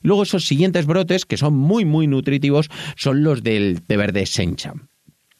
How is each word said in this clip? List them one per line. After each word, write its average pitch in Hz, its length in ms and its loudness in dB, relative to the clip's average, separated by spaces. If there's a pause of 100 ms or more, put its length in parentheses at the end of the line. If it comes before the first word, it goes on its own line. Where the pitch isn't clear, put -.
y - 40 -2
luego 202 180 4
esos 185 220 -2
siguientes 170 380 0
brotes, 180 400 0
que 101 140 -6
son 147 180 2
muy, 175 300 2
muy 156 220 2
nutritivos, 139 600 0 (260)
son 139 280 0
los 143 200 0
del 101 440 0
té 107 100 0
verde 101 300 0
sencha. - 480 -4 (640)